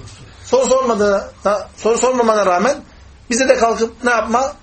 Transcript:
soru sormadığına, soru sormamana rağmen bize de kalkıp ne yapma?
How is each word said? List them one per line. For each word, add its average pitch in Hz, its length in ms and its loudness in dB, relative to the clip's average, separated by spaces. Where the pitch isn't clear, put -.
soru 262 220 2
sormadığına, 208 600 0
soru 226 220 0
sormamana 226 480 0
rağmen 196 300 2
bize 247 180 2
de 262 80 4
kalkıp 226 480 -2
ne 240 60 0
yapma? 233 420 -2